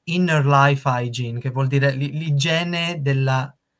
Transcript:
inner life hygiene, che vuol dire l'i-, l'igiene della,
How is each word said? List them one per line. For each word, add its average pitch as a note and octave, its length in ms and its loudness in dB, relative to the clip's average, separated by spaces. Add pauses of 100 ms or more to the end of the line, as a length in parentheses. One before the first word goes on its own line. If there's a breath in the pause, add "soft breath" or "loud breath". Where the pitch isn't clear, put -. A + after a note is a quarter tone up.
inner E3 380 2
life C#3 440 4
hygiene, A#2+ 520 -4
che C3 100 -6
vuol C3 180 -2
dire C#3 240 2
l'i-, C#3 200 -4
l'igiene E3 880 -2
della, C3+ 560 -2 (240)